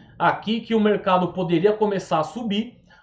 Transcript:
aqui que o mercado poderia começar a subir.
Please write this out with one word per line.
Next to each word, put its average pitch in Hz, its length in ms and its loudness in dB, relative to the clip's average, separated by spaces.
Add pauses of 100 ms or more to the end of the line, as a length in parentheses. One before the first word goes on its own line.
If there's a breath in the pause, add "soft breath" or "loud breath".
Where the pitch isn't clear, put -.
(180 loud breath)
aqui 196 420 0
que - 140 -4
o 220 60 4
mercado 190 480 2
poderia 175 440 2
começar 196 480 -2
a 156 40 -2
subir. 226 560 -6 (220 soft breath)